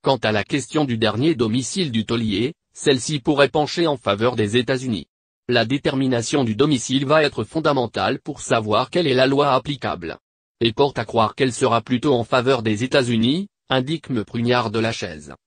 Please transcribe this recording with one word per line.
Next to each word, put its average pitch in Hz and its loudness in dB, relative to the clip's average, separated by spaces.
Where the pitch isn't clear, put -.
Quant 135 2
à 113 0
la 104 0
question 151 -2
du 120 -2
dernier 110 0
domicile 123 -2
du 113 0
taulier, 117 -2
celle-ci 143 -2
pourrait 143 2
pencher 156 0
en 147 0
faveur 117 0
des 110 0
États-Unis. 127 -2
La 117 2
détermination 135 0
du 110 0
domicile 135 0
va 151 4
être 139 -2
fondamentale 131 -2
pour - -12
savoir 113 0
quelle 175 0
est 135 0
la 127 4
loi 139 2
applicable. 95 -4
Et 117 2
porte 143 0
à 117 -4
croire 110 0
qu'elle 131 0
sera 117 2
plutôt 123 0
en 117 0
faveur 127 0
des 107 0
États-Unis, 127 0
indique 131 -2
Me 113 -2
Prugnard 120 0
de 110 -2
la 113 -2
Chaise, 76 -12